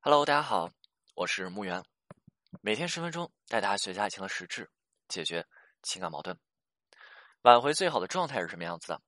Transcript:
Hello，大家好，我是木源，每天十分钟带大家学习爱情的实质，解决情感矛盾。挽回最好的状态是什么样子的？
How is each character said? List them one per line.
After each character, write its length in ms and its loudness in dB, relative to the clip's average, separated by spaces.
Hello， 160 6
大 100 2
家 60 4
好， 300 -2
我 100 -2
是 220 -4
木 160 -8
源， 180 -4
每 160 0
天 100 -4
十 140 -6
分 100 -6
钟 180 -6
带 120 0
大 80 0
家 80 2
学 160 -4
习 60 -8
爱 100 0
情 140 -8
的 60 -8
实 180 -6
质， 240 -10
解 160 -6
决 200 -4
情 180 -8
感 80 -4
矛 140 -8
盾。 160 -8
挽 180 10
回 140 2
最 160 2
好 80 0
的 80 -2
状 220 -2
态 120 -2
是 60 -2
什 100 -10
么 60 -8
样 160 -6
子 80 -16
的？ 200 -6